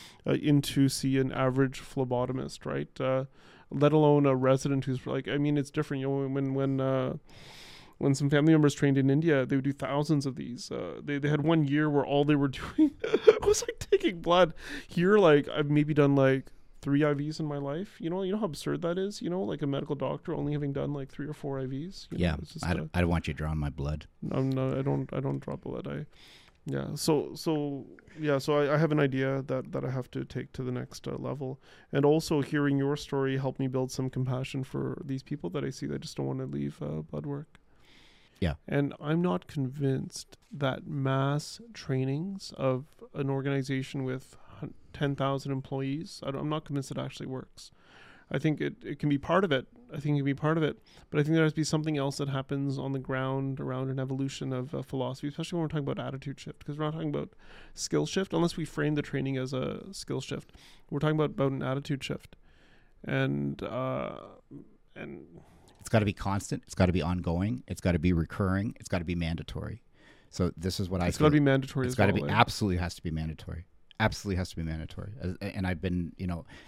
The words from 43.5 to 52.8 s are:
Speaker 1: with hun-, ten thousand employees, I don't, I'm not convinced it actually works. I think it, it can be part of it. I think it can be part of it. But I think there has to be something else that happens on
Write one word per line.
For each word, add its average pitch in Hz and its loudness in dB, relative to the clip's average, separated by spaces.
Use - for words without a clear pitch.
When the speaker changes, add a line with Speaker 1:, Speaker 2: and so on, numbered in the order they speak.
Speaker 1:
with 127 -8
hun-, - -10
ten 139 -2
thousand 139 -2
employees, 135 -6
I 139 -6
don't, 135 -4
I'm 151 -2
not 156 -4
convinced 139 -4
it - -6
actually 135 -8
works. - -12
I - -2
think 151 0
it, 143 -4
it 139 -8
can 147 0
be 143 4
part 175 2
of 165 0
it. 127 -2
I 151 -8
think 147 2
it - 2
can 139 0
be 139 0
part 156 0
of 160 4
it. 147 -2
But 151 2
I - 4
think 151 2
there 160 6
has 156 4
to - -4
be 156 2
something 156 0
else 139 -2
that 143 -2
happens 139 -2
on 135 -4